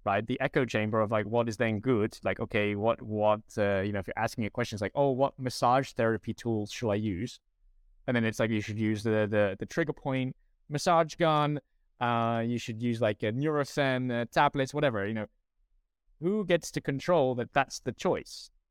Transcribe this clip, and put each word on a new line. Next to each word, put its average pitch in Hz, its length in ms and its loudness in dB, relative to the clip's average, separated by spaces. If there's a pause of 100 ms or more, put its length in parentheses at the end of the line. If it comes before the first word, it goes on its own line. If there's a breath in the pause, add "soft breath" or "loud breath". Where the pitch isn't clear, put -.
right? 104 200 0
The 127 140 -4
echo 139 240 0
chamber 110 360 0
of, 107 100 0
like, 107 160 0
what 117 220 0
is 104 100 -4
then 110 220 0
good? 113 440 0
Like, 95 160 -2
okay, 104 340 0
what, 110 280 0
what, 107 400 0 (160)
uh, 101 260 2
you 104 80 -2
know, 101 60 -2
if 92 80 -6
you're - 120 -8
asking 113 280 -2
a 98 40 -6
question, 117 260 -4
it's 101 40 -8
like, 101 140 -4
"Oh, 143 160 2
what 135 280 0
massage 127 540 0
therapy 113 400 0
tools 110 400 -4
shall 110 200 -2
I - 20 2
use?" 107 440 -2 (680)
And 123 100 0
then 117 80 2
it's 110 140 -2
like, 113 120 2
you 107 120 0
should 107 160 -6
use 107 240 0
the, 107 260 2
the, 101 300 2
the 107 80 -8
trigger 151 260 -2
point 131 440 -4 (340)
massage 165 460 2
gun. 147 440 2 (400)
Uh, 117 460 2
you 120 100 -2
should 113 240 -8
use, 117 220 0
like, 107 220 2
a 110 80 2
Nurofen, 135 800 0
uh, 120 200 -2
tablets, 143 420 2
whatever, 123 340 0
you 110 80 -4
know. 107 120 -4 (920)
Who 190 260 0
gets 170 240 2
to 151 100 -6
control 139 540 2
that 117 180 -4
that's - 280 0
the - 120 -6
choice? - 580 -4 (200)